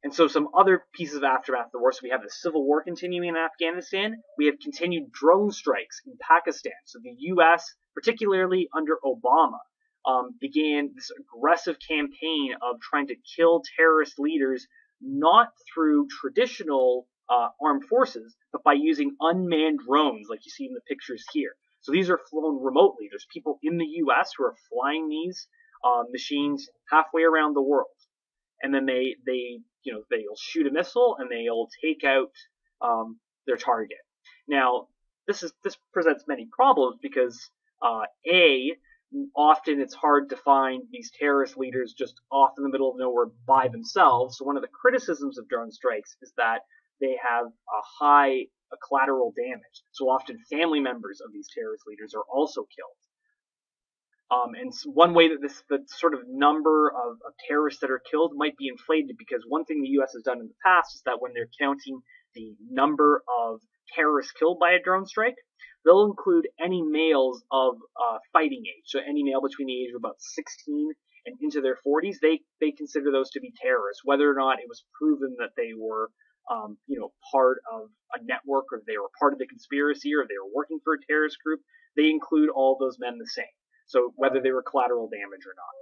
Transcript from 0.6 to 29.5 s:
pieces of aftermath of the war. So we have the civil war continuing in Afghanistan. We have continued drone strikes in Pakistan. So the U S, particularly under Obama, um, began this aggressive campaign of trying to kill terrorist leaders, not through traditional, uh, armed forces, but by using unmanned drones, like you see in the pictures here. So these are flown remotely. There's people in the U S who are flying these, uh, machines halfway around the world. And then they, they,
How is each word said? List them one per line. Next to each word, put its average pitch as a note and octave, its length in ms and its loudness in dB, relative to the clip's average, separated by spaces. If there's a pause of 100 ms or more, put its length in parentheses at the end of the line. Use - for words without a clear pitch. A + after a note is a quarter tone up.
pieces D3+ 220 -10
of C#3 80 -6
aftermath C3+ 420 -2
of - 60 -20
the B2 80 -10
war. B2+ 120 4
So - 120 -10
we B2 80 -6
have B2+ 100 -2
the G2+ 80 -16
civil D#3 340 -4
war D3 200 0
continuing F3 460 -6
in E3 60 -4
Afghanistan. F3 840 -4 (160)
We - 80 2
have C#3+ 140 2
continued D#3+ 520 -6
drone F#3+ 400 4
strikes - 540 -6
in C4 160 -20
Pakistan. - 520 0 (120)
So - 180 -20
the B3 140 -18
U F3+ 240 0
S, E3+ 320 4 (220)
particularly F#3 800 0
under D#3 280 -2
Obama, B2+ 540 2 (500)
um, B2+ 320 -2
began C#3+ 540 -2
this - 160 -18 (100)
aggressive D3+ 600 0
campaign D3 840 -4
of A#2+ 200 -6
trying C#3+ 260 -4
to B2 80 -8 (200)
kill E3 280 4 (120)
terrorist D#3 440 4
leaders, C#3 480 -2 (340)
not D3+ 480 2 (240)
through D3+ 340 0 (140)
traditional, C3+ 840 0 (200)
uh, A#2+ 220 2 (100)
armed C#3 260 0
forces, B2 500 0 (160)
but - 120 -10
by C#3+ 100 6
using C#3+ 460 0
unmanned D#3+ 600 2
drones, B2 500 0
like A2 160 -10
you - 60 -20
see C3+ 160 -12
in B2+ 80 -12
the A#2 60 -12
pictures - 520 -10
here. C#3+ 220 -4 (260)
So C3+ 100 -8
these F3+ 200 2
are E3+ 80 2 (100)
flown D3+ 340 -4
remotely. C#3+ 460 0
There's - 240 -18
people - 300 -8
in E3+ 160 -2
the E3 60 -2
U D3+ 260 -2
S C3+ 260 0
who C#3 60 -4
are A#2+ 120 -2 (160)
flying D3 380 -4
these, E3 380 -8 (360)
uh, A#2+ 280 0
machines C#3+ 580 -4 (220)
halfway D#3+ 320 4
around D#3 320 4
the C#3 80 2
world. C3+ 260 2 (720)
And C3+ 120 -4
then C3+ 120 0
they, B2+ 300 0 (100)
they, B2 340 -6 (240)